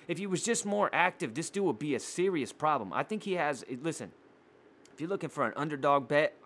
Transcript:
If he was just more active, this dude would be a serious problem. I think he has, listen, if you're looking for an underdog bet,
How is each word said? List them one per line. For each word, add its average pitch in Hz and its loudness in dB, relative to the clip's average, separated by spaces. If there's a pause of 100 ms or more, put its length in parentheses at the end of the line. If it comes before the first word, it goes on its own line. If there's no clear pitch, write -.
If 170 0
he 196 -6
was 185 0
just 226 0
more 202 2
active, 165 2
this 160 -4
dude 196 0
would 135 2
be 147 0
a 113 0
serious 175 0
problem. 127 -2
I 127 0
think 214 -4
he 196 -2
has, 147 0 (200)
listen, 143 -6 (840)
if - -16
you're 165 -6
looking 170 -4
for 139 0
an 110 0
underdog 143 2
bet, 147 4 (120)